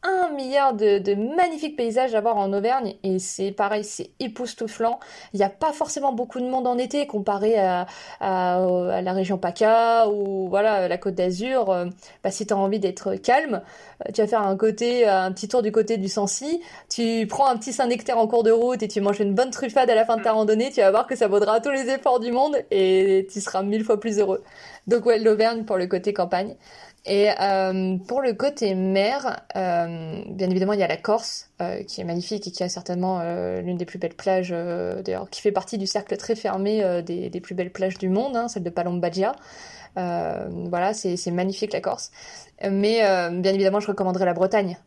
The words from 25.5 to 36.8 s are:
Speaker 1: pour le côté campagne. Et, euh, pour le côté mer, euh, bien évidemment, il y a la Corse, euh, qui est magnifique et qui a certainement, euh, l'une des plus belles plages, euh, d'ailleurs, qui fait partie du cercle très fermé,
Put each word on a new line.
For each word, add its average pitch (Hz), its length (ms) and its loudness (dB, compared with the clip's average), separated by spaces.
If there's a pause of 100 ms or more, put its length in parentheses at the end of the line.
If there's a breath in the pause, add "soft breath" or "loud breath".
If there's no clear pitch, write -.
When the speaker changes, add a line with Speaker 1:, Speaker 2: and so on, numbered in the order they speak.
Speaker 1:
pour 214 120 -2
le 180 100 0
côté 190 260 -2
campagne. 190 440 -2 (480 loud breath)
Et, 202 260 4 (100)
euh, 190 560 2 (100)
pour 247 140 0
le 254 120 2
côté 233 440 0
mer, 196 640 0 (160)
euh, 170 720 -4
bien 190 200 -2
évidemment, 185 240 2
il 208 60 0
y 185 60 4
a - 20 0
la 160 100 0
Corse, - 540 -2 (100)
euh, 180 220 -6
qui - 180 -12
est 180 40 -6
magnifique 175 420 -6
et 180 60 -10
qui - 100 -6
a 175 60 -2
certainement, 180 520 -4
euh, 180 400 -4
l'une 175 160 -4
des 175 100 -4
plus 185 120 -14
belles 170 160 -4
plages, 185 380 0
euh, 175 500 -4
d'ailleurs, 190 260 -6
qui - 120 -14
fait 208 100 2
partie 202 280 -4
du 190 100 -4
cercle - 280 -4
très 226 200 -4
fermé, 202 480 -2